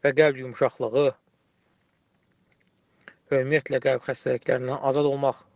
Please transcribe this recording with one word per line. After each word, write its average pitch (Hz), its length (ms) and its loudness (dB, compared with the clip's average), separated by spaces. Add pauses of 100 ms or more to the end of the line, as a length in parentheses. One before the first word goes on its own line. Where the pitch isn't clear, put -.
və 143 160 2
qəlb 143 240 2
yumşaqlığı 127 640 0 (2250)
və 135 140 2
ümumiyyətlə 143 420 -2
qəlb 131 220 0
xəstəliklərindən 127 800 -4
azad 147 220 2
olmaq 139 320 -2 (120)